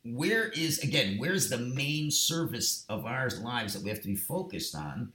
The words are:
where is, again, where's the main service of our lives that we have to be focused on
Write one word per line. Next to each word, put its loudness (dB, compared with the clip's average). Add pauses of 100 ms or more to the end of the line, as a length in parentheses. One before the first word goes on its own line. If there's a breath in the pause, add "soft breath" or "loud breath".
where 2
is, 0
again, 4
where's 2
the 0
main 0
service 2
of -2
our 0
lives -2
that -6
we -2
have -4
to -6
be 0
focused -4
on -6